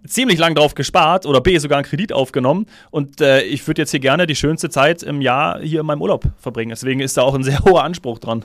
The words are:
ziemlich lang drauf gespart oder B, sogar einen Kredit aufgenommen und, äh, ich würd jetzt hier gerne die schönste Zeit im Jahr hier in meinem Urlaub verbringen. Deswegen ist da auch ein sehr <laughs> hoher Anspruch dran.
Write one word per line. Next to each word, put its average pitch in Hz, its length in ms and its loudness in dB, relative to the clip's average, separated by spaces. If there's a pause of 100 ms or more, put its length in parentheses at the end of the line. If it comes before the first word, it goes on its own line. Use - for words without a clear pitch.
ziemlich 233 320 0
lang 165 160 2
drauf 147 200 4
gespart 170 520 2
oder 135 140 4
B, 175 180 4
sogar 143 180 0
einen 139 80 -2
Kredit 180 260 -6
aufgenommen 139 540 0 (240)
und, 143 320 -4
äh, 135 220 4
ich 113 240 -6
würd 156 100 -2
jetzt - 140 -2
hier 151 80 -2
gerne 135 260 2
die 151 100 -2
schönste 156 360 -2
Zeit 151 320 2
im 143 180 -6
Jahr 123 380 0
hier 156 220 -4
in 151 40 -6
meinem 147 160 -4
Urlaub 180 220 -2 (160)
verbringen. 113 320 -8
Deswegen 127 300 -4
ist 131 160 -4
da 139 40 2
auch 135 140 2
ein 131 80 -2
sehr 135 160 -2
<laughs> - 60 2
hoher 175 180 6
Anspruch 135 340 -6
dran. 113 280 -6